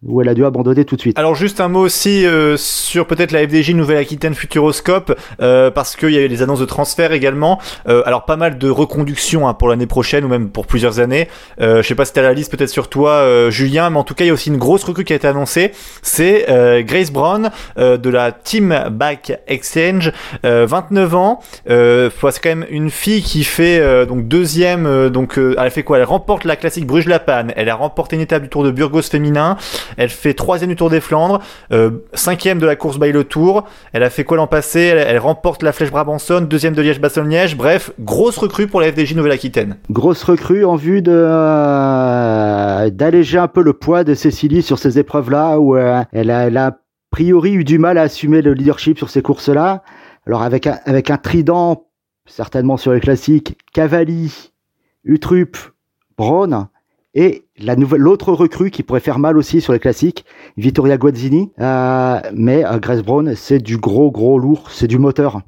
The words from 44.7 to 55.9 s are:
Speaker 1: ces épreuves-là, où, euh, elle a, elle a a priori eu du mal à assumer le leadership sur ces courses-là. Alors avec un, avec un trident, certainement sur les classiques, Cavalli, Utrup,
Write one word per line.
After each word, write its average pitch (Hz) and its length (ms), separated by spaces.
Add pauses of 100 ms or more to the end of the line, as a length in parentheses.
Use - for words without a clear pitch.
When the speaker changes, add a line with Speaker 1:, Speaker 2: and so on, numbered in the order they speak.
Speaker 1:
ces 135 200
épreuves-là, 147 600
où, 139 160
euh, 123 260 (120)
elle 113 180
a, 120 160
elle 120 100
a 131 120
a 127 60 (340)
priori 175 440
eu 185 100
du 151 160
mal 175 180
à 165 40
assumer 156 400
le 143 120
leadership 143 440
sur 131 120
ces 135 120
courses-là. 151 600 (460)
Alors 113 160
avec 127 240
un, 139 180
avec 135 240
un 147 80
trident, 170 680 (420)
certainement 127 480
sur 127 160
les 123 80
classiques, 139 580 (160)
Cavalli, 165 800 (540)
Utrup, 165 520 (600)